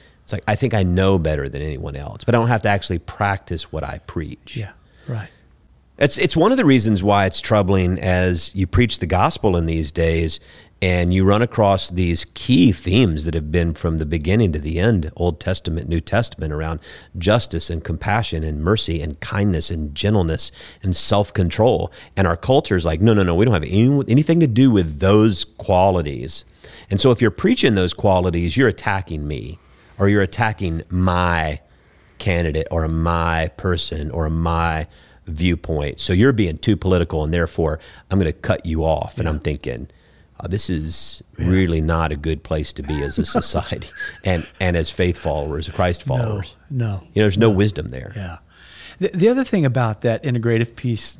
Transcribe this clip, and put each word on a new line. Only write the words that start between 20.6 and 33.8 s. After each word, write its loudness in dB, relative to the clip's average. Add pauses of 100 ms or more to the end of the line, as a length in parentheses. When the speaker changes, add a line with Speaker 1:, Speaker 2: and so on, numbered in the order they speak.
Speaker 1:
and 0
self-control. 2 (260)
And 4
our 0
culture 2
is 0
like, 0
"No, 6
no, 4
no, 2
we 4
don't 2
have 0
any, 2
anything 4
to 4
do 4
with 2
those 4
qualities." 0 (460)
And 0
so 6
if 2
you're 6
preaching 2
those 0
qualities, 0
you're 4
attacking -4
me -10 (400)
or 2
you're 4
attacking -2
my 0 (600)
candidate -2
or 0
my 0
person -4